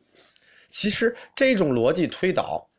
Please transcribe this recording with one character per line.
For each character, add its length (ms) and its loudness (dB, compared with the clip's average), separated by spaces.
其 220 -4
实 260 -2
这 220 4
种 160 2
逻 180 4
辑 160 0
推 240 -2
导 380 -4